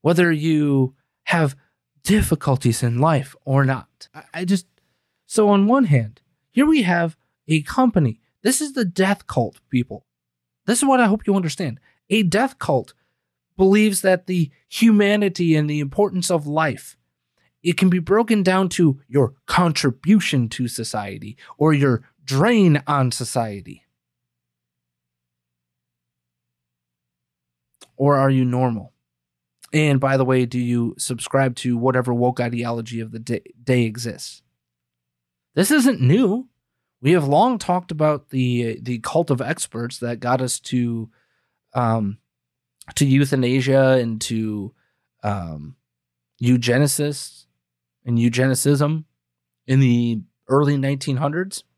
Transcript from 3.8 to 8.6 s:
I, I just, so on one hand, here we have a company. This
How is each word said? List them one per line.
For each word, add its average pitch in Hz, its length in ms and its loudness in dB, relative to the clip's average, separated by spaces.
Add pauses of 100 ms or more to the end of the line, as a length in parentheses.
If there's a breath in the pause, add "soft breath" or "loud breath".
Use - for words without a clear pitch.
I, 151 180 -20
I 175 140 -8
just, 185 200 -2 (600)
so 208 240 2
on 202 160 4
one 254 180 4
hand, 120 380 0 (280)
here 277 160 2
we 311 160 4
have 170 340 0 (300)
a 156 160 2
company. 180 580 0 (220)
This 262 200 0